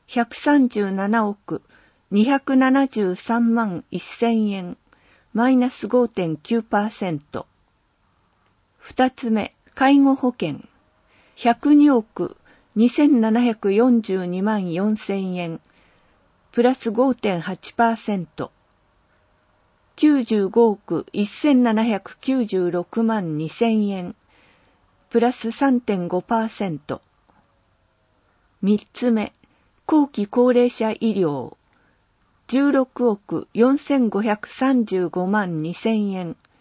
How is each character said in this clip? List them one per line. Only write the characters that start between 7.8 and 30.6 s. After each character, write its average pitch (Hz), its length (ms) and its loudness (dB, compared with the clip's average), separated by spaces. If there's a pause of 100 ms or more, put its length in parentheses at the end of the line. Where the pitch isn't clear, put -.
二 - 320 -2
つ 240 200 -6
目、 214 240 -4 (200)
介 277 240 4
護 269 160 6
保 262 160 -2
険、 160 300 -6 (760)
百 247 380 2
二 294 160 8
億 220 480 -2 (360)
二 226 140 4
千 294 320 4
七 220 220 2
百 220 320 0
四 233 260 4
十 190 240 -4
二 180 160 -4
万 202 320 -2
四 202 240 -2
千 196 380 -6
円。 170 260 -8 (920)
プ 240 100 0
ラ 254 120 2
ス - 160 -6
五 247 240 0
点 185 280 -4
八 - 320 -10
パ 233 160 0
ー 226 80 -4
セ 202 180 -6
ン 180 80 -6
ト。 - 260 -12 (1500)
九 285 280 4
十 208 240 0
五 226 220 4
億 185 420 -6
一 202 140 -2
千 262 360 2
七 220 220 2
百 214 380 -4
九 262 240 0
十 185 240 -2
六 180 320 -4
万 208 340 -2
二 156 140 -6
千 220 380 0
円。 185 280 -8 (1000)
プ 233 60 4
ラ 240 100 2
ス 233 220 -6
三 262 280 2
点 180 280 -4
五 180 140 -2
パ 226 240 -2
ー - 20 -6
セ 208 220 -8
ン 147 100 -8
ト。 - 200 -10 (1600)
三 208 320 0
つ 240 200 -2
目、 214 200 -2 (540)
後 294 220 2
期 208 180 -4
高 247 260 2
齢 247 160 4